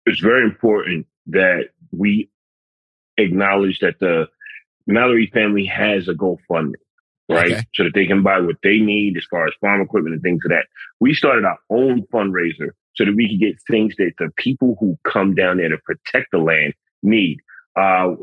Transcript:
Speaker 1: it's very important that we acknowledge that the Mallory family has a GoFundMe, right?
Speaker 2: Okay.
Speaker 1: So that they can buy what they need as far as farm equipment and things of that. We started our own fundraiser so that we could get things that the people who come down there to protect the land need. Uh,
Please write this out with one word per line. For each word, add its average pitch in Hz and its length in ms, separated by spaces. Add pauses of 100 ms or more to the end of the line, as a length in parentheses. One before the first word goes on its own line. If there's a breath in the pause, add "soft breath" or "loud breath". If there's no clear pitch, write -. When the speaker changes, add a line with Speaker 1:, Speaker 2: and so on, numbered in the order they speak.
Speaker 1:
it's 78 140
very 117 240
important 98 600 (220)
that 90 420 (200)
we 104 400 (840)
acknowledge 98 640
that 87 200
the 85 280 (580 loud breath)
Mallory 113 460
family 104 320
has 98 440
a 87 60
GoFundMe, 82 600 (540)
right? 85 240
Speaker 2:
Okay. 110 100 (120)
Speaker 1:
So 98 100
that 82 100
they 98 120
can 98 160
buy 98 180
what 85 220
they 104 160
need 104 380
as 80 140
far 85 160
as 73 140
farm 101 200
equipment 82 340
and 78 80
things 87 220
of - 60
that. - 160 (340 loud breath)
We 139 140
started 127 300
our 92 140 (120)
own 123 320 (100)
fundraiser 87 580 (260)
so 113 80
that 101 120
we 113 120
could 98 120
get 104 160 (140)
things 110 260
that 87 220
the 80 180
people 127 420
who 92 260
come 98 300
down 90 220
there 85 140
to 78 80
protect - 540
the 92 60
land 78 360 (280)
need. 98 360 (380 loud breath)
Uh, 92 460